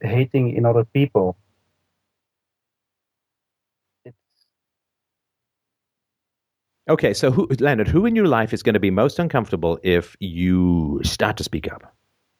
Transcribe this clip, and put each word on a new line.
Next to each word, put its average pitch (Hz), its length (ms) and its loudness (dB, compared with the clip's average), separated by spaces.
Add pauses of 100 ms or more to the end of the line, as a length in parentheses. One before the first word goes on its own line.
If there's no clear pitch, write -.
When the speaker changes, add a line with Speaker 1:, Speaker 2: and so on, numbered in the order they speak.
Speaker 1:
hating 127 540 0
in 113 100 0
other 117 200 2
people. 104 520 0 (2750)
It's 123 120 -20 (2750)
Speaker 2:
Okay, 147 260 2
so 135 180 0
who, 180 160 0 (100)
Leonard, 117 300 2
who 196 180 2
in 233 80 0
your 214 140 2
life 113 240 0
is 101 100 -6
gonna 107 160 2
be 95 140 2
most 113 260 2
uncomfortable 101 640 -2
if 87 380 0
you 87 840 0
start - 360 -2
to - 60 -10
speak - 280 -8
up? - 200 -20 (480)